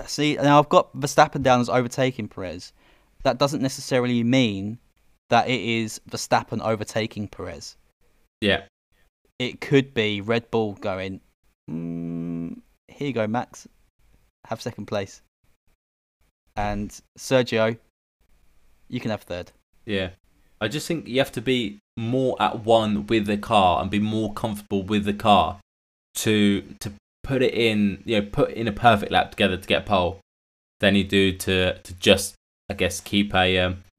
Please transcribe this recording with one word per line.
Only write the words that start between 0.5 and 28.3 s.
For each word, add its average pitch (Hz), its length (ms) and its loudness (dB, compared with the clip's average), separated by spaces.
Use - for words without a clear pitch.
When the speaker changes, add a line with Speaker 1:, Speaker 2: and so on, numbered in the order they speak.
Speaker 1:
I've 147 100 2
got - 260 4
Verstappen 143 480 2
down 127 180 6
as 117 80 -2
overtaking 123 580 -2
Perez. 90 460 -12
That 131 140 0
doesn't 143 240 0
necessarily 123 640 -2
mean 113 560 0
that 117 200 4
it 127 120 0
is 113 380 -2
Verstappen 113 540 -2
overtaking 110 640 -4
Perez. 85 480 -14
Speaker 2:
Yeah. 98 220 0
Speaker 1:
It 123 220 -8
could 139 320 2
be 107 280 -2
Red 117 280 -2
Bull 110 240 -2
going, 95 480 -8
Mm, 85 460 -8
"Here 143 100 -8
you 127 60 -6
go, 110 140 -2
Max. - 400 -6
Have 113 160 -10
second 104 260 -10
place. 101 340 -8
And 104 340 -4
Sergio, 117 600 0
you 123 100 -8
can 117 120 -6
have 101 100 -6
third." 87 300 -10
Speaker 2:
Yeah. 95 240 -4
I 110 80 -2
just 147 200 -6
think 165 200 -6
you 123 120 0
have - 140 0
to 123 80 -6
be 113 360 -2
more 123 460 0
at 104 240 -2
one 110 400 2
with 107 220 0
the 104 100 0
car 98 440 4
and 90 100 -4
be 104 80 0
more 107 340 -2
comfortable 104 480 -4
with 101 240 0
the 104 80 -2
car 92 460 2
to, 104 480 2
to 101 140 -10
put 131 200 0
it 120 100 2
in, 104 520 2
you 110 140 0
know, 104 80 -4
put - 240 0